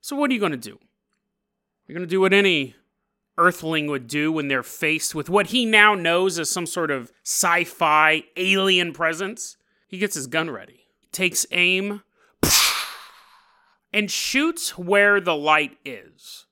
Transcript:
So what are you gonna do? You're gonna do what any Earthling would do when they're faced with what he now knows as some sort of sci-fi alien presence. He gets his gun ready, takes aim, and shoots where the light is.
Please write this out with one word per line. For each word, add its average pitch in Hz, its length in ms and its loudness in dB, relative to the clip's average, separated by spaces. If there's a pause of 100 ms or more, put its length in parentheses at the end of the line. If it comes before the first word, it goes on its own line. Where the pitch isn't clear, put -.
So - 140 -10
what 285 140 0
are 262 40 2
you 233 60 -2
gonna 165 180 -2
do? 107 200 -16 (1080)
You're 139 80 -16
gonna 175 100 -8
do 185 160 0
what 190 120 4
any 170 420 2 (640)
Earthling 160 500 0
would 135 200 -4
do 147 240 0
when 151 160 -2
they're 135 160 0
faced - 500 -4
with 156 160 -6
what 190 180 2
he 247 180 0
now 214 280 6
knows 175 460 0
as 156 100 -4
some 175 160 -4
sort 160 260 -4
of 123 200 -6 (120)
sci-fi 160 1000 2 (120)
alien 185 580 0
presence. 170 640 -6 (300)
He 185 120 -12
gets 202 160 -2
his 127 120 -8
gun 160 220 -4
ready, - 380 -16 (240)
takes 180 400 -2
aim, 185 500 -2 (1900)
and 208 180 -2
shoots - 680 -2
where 202 440 4
the 170 140 -2
light 151 500 2
is. - 680 -18